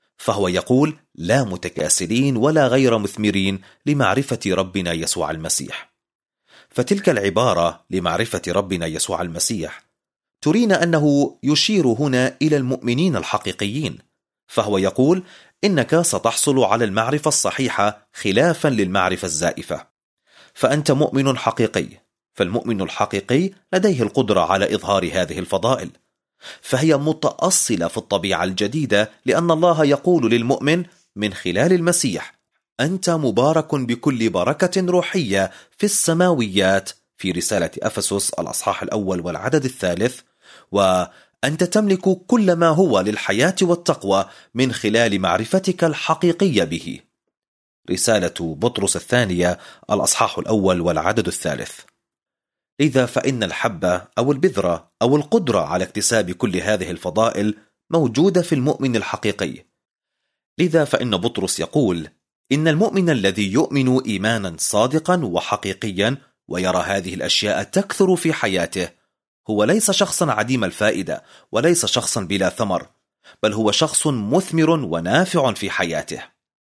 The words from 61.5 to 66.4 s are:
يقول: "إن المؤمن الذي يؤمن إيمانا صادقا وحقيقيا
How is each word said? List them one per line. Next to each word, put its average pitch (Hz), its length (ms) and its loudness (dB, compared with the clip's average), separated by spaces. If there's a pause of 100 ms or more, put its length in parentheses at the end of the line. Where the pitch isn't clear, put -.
يقول: 82 480 0 (440)
"إن 151 160 2
المؤمن 175 420 2
الذي 98 420 0
يؤمن 127 500 2
إيمانا 101 580 -2
صادقا 151 680 0
وحقيقيا 98 920 -2 (300)